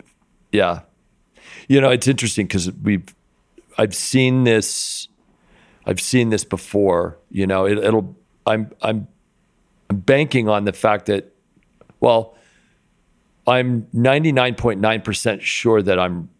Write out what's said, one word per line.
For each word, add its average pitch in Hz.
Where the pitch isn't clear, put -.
yeah. 87
You 135
know, 135
it's 127
interesting 110
'cause 90
we've, 101
I've 107
seen 131
this, -
I've 95
seen 123
this 104
before, 90
you 95
know, 95
it, 104
it'll, 104
I'm, 110
I'm, 110
I'm 101
banking 127
on 104
the 98
fact 104
that, 98
well, 113
I'm 123
ninety-nine 131
point 107
nine 110
percent 104
sure 113
that 92
I'm 87